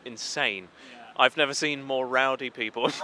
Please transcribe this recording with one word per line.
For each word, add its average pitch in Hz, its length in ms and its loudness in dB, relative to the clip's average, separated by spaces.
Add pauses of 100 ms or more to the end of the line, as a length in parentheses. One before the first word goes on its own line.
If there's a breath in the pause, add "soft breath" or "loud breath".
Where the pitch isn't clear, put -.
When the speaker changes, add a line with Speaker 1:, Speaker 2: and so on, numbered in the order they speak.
Speaker 1:
insane. 110 640 -4 (240 loud breath)
Speaker 2:
Yeah. - 240 -20
Speaker 1:
I've 127 220 4
never 143 160 4
seen 143 280 -2
more 131 240 -2
rowdy 131 440 2
people 117 360 -2
<laughs> - 20 6
in 285 40 -2 (120)